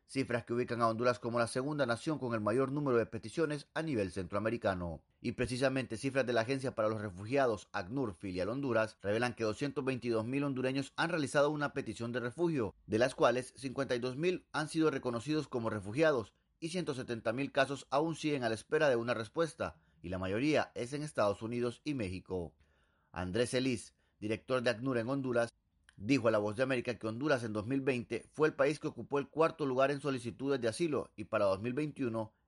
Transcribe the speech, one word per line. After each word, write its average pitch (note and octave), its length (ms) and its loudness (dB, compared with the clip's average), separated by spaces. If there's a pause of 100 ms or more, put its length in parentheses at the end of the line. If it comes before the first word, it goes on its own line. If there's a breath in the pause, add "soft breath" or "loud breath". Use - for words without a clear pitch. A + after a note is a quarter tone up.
cifras A#2 380 -2
que - 80 -6
ubican A#2+ 300 0
a A#2 60 6
Honduras A#2+ 300 2
como A#2+ 200 -2
la A#2 80 4
segunda C#3 400 -2
nación A2+ 320 -2
con A#2+ 160 -2
el G#2+ 80 0
mayor B2+ 280 2
número C#3 280 4
de A2 80 4
peticiones D3 680 -4
a D#3+ 80 -2
nivel A2+ 320 0
centroamericano. G2 880 -2 (220)
Y A#2+ 100 -2
precisamente B2+ 640 -2
cifras C3 300 0
de A#2+ 80 0
la A2+ 80 4
Agencia C3 320 -2
para A2 160 2
los G#2+ 100 -2
Refugiados, G#2+ 720 0
acnur, G#2 400 -4
filial F#2 380 -4
Honduras, A#2 500 0
revelan A2 340 0
que A2+ 100 -4
doscientos C3+ 420 -2
veintidós A#2 400 -2
mil C#3 180 -2
hondureños C3+ 520 -2
han D#3+ 120 0
realizado D3 400 2
una D3 240 -2
petición A#2 400 -4
de B2 80 0
refugio, B2 540 0 (120)
de G#2+ 120 0
las C3 160 4
cuales B2+ 420 2
cincuenta C3 400 -4
y A#2+ 40 -2
dos B2+ 180 -4
mil F3+ 340 -2
han D3 160 -2
sido D#3+ 220 2
reconocidos C#3 580 -2
como A2+ 220 -2
refugiados G#2+ 640 0 (260)
y E3 80 -6
ciento D#3 240 -4
setenta A#2 400 -4
mil C3+ 200 -2
casos C3+ 360 0
aún D3+ 280 2
siguen D3 280 -2
a A2+ 60 2
la A2 40 0
espera D3+ 360 2
de B2 60 4
una A#2 180 0
respuesta, A2+ 640 -4 (240 soft breath)
y F2 80 -8
la F#2 80 -4
mayoría A2+ 560 2
es A#2+ 180 -6
en D3 100 -6
Estados G#2+ 380 0
Unidos A#2+ 440 -4
y D3+ 100 -4
México. F#2 580 -6 (600)
Andrés F#2 420 -2
Elís, B2+ 400 -2 (260)
director A2 420 -2
de B2 80 4
acnur A#2+ 280 -2
en A2+ 100 -2
Honduras, B2+ 440 0 (440)
dijo A#2 300 2
a A2 60 8
La G#2+ 60 6
Voz G#2 180 0
de B2+ 80 4
América B2 340 -2
que A2 80 -6
Honduras A#2+ 380 0
en A2 80 -4
dos G#2 140 -2
mil C3+ 140 0
veinte B2 520 -2
fue D3+ 160 2
el D#3 60 0
país C#3+ 260 2
que D#3 80 -4
ocupó C3+ 320 -2
el C3 80 -6
cuarto D#3+ 360 2
lugar C3+ 280 4
en C#3+ 80 -2
solicitudes C3+ 600 -2
de A#2 60 0
asilo C3+ 480 0
y G#2+ 100 -10
para G#2 200 2
dos F#2+ 160 4
mil B2 120 -2
veintiuno B2+ 600 -4 (160)